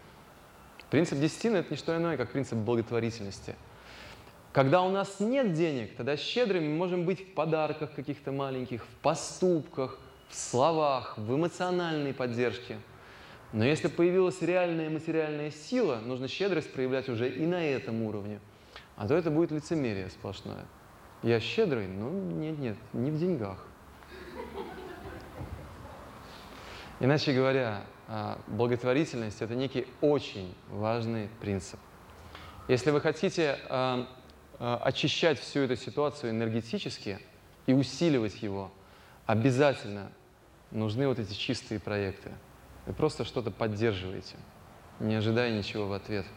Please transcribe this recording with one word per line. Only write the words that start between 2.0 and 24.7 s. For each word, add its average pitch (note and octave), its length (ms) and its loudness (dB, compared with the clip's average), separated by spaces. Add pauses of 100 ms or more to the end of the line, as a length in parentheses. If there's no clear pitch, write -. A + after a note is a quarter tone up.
как A#2+ 160 -4
принцип C3 260 -2
благотворительности. A2+ 960 -2 (960)
Когда C#3+ 300 6
у F#3 80 2
нас G3 300 -2
нет A#3 320 2
денег, C#3+ 440 0
тогда C3+ 200 0
щедрыми F#3 520 2
мы D3+ 80 0
можем F3+ 280 2
быть F3 160 0
в - 140 -18
подарках D3+ 580 0
каких-то C#3 400 -6
маленьких, C3 520 -4
в - 180 -18
поступках, D#3+ 960 0 (300)
в - 60 -16
словах, C#3 840 2
в A2 160 -2
эмоциональной E3 800 0
поддержке. A#2+ 640 -2 (760)
Но A2 120 4
если D3+ 240 4
появилась F3+ 520 4
реальная E3+ 480 2
материальная D#3 640 -2
сила, E3 520 0
нужно B2+ 240 -4
щедрость F3 460 0
проявлять C3 360 0
уже B2 220 0
и D#3+ 160 0
на F3 160 2
этом A#2+ 400 0
уровне. G#2 380 -4 (560)
А G#2+ 100 -4
то B2 80 4
это E3+ 160 4
будет D#3+ 200 4
лицемерие C3 600 0
сплошное. G2+ 540 -8 (580)
Я A#2 180 4
щедрый? C3 460 2
Ну, G2+ 240 -4
нет, E3 480 -4
нет, A#2 180 -4 (160)
не B2 180 0
в D#3 80 -2
деньгах. C3 480 -2 (3250)